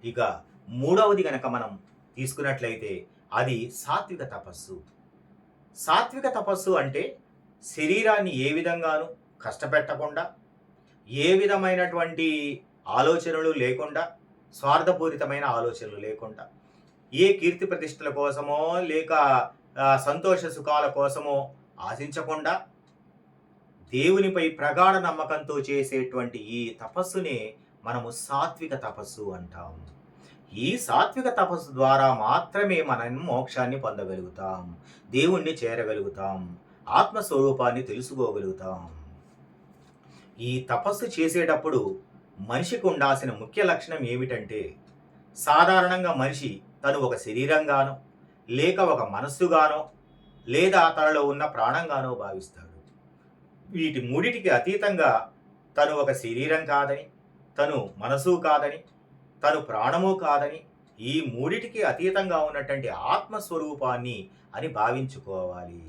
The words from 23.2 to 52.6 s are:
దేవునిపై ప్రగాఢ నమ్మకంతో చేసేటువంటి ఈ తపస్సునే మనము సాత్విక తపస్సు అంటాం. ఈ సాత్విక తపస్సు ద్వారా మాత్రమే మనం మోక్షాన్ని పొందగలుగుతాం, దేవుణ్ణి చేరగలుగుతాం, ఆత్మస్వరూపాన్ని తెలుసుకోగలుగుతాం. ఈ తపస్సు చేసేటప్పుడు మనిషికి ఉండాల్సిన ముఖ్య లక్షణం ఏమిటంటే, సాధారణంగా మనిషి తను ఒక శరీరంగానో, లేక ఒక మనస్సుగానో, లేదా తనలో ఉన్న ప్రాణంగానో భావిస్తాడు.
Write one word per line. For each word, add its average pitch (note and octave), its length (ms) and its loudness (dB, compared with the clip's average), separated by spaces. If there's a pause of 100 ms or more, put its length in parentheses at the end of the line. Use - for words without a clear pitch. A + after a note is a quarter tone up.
దేవునిపై F3+ 560 4
ప్రగాఢ F3 460 4
నమ్మకంతో D#3 640 -2
చేసేటువంటి C3 800 -2
ఈ A2+ 440 -8
తపస్సునే C#3+ 720 -6 (320)
మనము A#2 260 -6
సాత్విక D3 640 -4
తపస్సు G#2+ 460 -12 (160)
అంటాం. E2+ 480 -16 (680)
ఈ D3+ 240 -2
సాత్విక A3 520 0
తపస్సు D#3+ 420 -2
ద్వారా C3+ 420 6
మాత్రమే E3 680 0
మనం B2+ 440 -2
మోక్షాన్ని C3 540 -2
పొందగలుగుతాం, F#2 960 -8 (340)
దేవుణ్ణి D#3 400 2
చేరగలుగుతాం, G2 1080 -4 (320)
ఆత్మస్వరూపాన్ని C3+ 920 2
తెలుసుకోగలుగుతాం. G2+ 960 -6 (1600)
ఈ B2 320 -4
తపస్సు G3+ 500 -2
చేసేటప్పుడు D#3 760 2 (400)
మనిషికి C3+ 480 -2
ఉండాల్సిన C#3 440 2
ముఖ్య A2 320 -2
లక్షణం D#3+ 420 0
ఏమిటంటే, A2+ 720 -6 (600)
సాధారణంగా F3+ 760 6
మనిషి C3 480 -2 (220)
తను C#3 160 2
ఒక B2 160 0
శరీరంగానో, C3+ 840 2 (520)
లేక E3 300 2
ఒక E3 300 2
మనస్సుగానో, D3+ 800 2 (580)
లేదా E3 500 4
తనలో D#3 260 4
ఉన్న C#3+ 220 0
ప్రాణంగానో C#3 720 -2
భావిస్తాడు. G2 640 -12 (920)